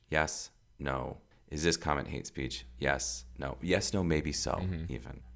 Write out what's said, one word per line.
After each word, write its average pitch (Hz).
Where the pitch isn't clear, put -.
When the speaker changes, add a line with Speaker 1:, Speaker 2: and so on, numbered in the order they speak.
Speaker 1:
Yes, 78
no. 67
Is 78
this 82
comment 73
hate -
speech? -
Yes, 67
no. 67
Yes, 90
no, 98
maybe 78
so, -
Speaker 2:
Mm-hmm. 87
Speaker 1:
even. -